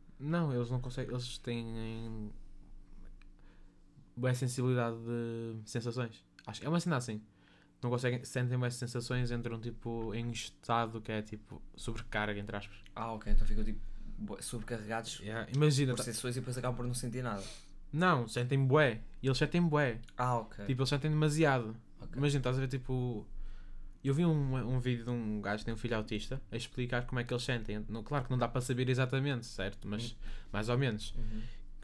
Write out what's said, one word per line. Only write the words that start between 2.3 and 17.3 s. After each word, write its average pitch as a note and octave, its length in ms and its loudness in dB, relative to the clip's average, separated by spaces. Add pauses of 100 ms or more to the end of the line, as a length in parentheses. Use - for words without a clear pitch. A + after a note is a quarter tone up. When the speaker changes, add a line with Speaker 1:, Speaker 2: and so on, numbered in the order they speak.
Speaker 1:
bué B2 180 4
sensibilidade B2 640 2
de A#2 720 -4
sensações. A#2 540 -4 (220)
Acho G#2 140 -8
que - 60 -6
é - 20 -2
uma E3+ 120 4
cena E3 160 0
assim. A2+ 260 -4 (600)
Não B2 80 0
conseguem, B2 340 2
sentem B2 340 0
bué B2 120 2
sensações, A#2+ 600 0
entram A#2+ 300 -2
tipo A2+ 540 -4
em A#2 120 -2
um A#2+ 40 -2
estado A#2 680 -2
que G#2+ 100 -8
é G#2+ 120 0
tipo G#2+ 400 -10 (140)
sobrecarga, - 600 -2
entre G2+ 180 -6
aspas. G2+ 200 -10 (180)
Speaker 2:
Ah, A2+ 180 -6
ok, G#2+ 200 2
então - 140 12
ficam G#2+ 180 6
tipo A#2 160 0 (380)
bué G#2 240 -6
sobrecarregados A2+ 800 -6
Speaker 1:
Yeah, A2 340 -4
imagina, C#3 380 6
Speaker 2:
por A#2+ 60 0
Speaker 1:
tá A#2+ 60 -2
Speaker 2:
sensações A#2+ 320 -2
e C3 40 -2
depois B2+ 180 -4
acabam B2 180 0
por B2 100 -2
não B2 80 0
sentir B2+ 280 -2
nada. G#2 200 -2 (500)